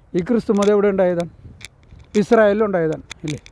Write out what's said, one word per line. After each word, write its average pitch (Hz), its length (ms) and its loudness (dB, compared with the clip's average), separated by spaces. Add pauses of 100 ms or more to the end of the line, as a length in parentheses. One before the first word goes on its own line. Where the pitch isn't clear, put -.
(180)
ഈ 185 100 0
ക്രിസ്തു 233 300 0
മതം 202 160 2
എവിടെ 202 200 2
ഉണ്ടായതാണ്? 180 360 0 (920)
ഇസ്രായേലിൽ 214 460 2
ഉണ്ടായതാണ്, 160 360 -4 (200)
ഇല്ലേ? 156 160 -8 (120)